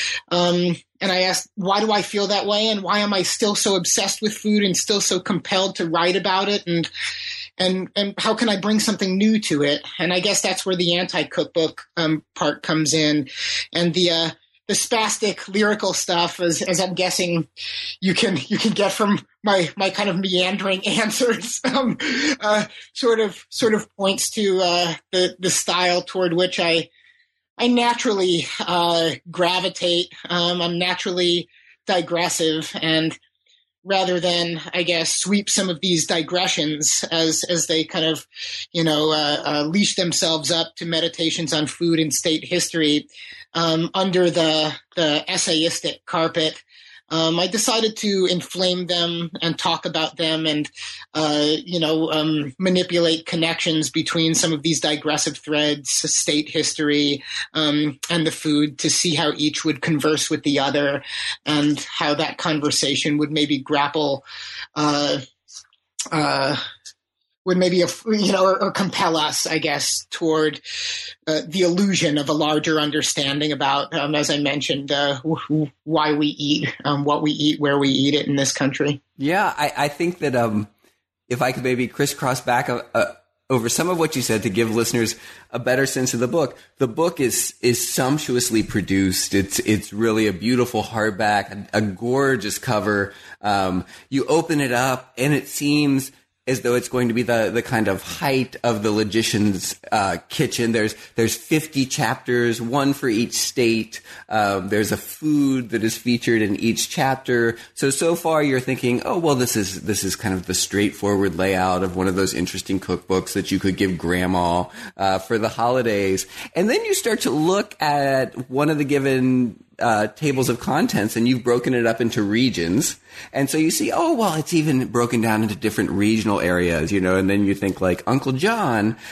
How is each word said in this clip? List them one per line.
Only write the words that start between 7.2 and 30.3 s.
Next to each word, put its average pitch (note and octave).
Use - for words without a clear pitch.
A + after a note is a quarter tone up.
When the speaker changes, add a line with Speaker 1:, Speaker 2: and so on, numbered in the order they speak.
Speaker 1:
and, F#3
and G3+
how A3
can A3
I F#3+
bring G#3
something F#3+
new G#3+
to D3
it? C#3+
And F3+
I F3+
guess G3
that's F#3
where F#3
the F3
anti-cookbook, D#3+
um, D#3
part D3
comes D#3
in. D3+
And E3+
the, F3
uh, E3
the G#3
spastic G#3+
lyrical G#3
stuff, F3
as, E3+
as F#3
I'm F3+
guessing F3
you F#3
can, F#3+
you G#3
can G#3
get G3
from G3+
my, F#3+
my F#3+
kind G3+
of F3
meandering F#3+
<laughs> -
answers, A3+
um, C4
uh, G#3+
sort A#3
of, G#3
sort A3
of G#3
points G3
to, G3
uh, F3
the, F3+
the F3+
style F3+
toward F3+
which F3+
I, E3
I A#3+
naturally, A#3
uh, E3+
gravitate. F3+